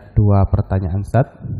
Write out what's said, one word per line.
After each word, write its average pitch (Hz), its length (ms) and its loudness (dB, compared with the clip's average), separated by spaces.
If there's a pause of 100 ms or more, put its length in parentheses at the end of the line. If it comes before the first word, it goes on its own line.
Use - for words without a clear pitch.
(160)
dua 101 320 4
pertanyaan, 98 560 -4
Ustaz. 120 240 0 (320)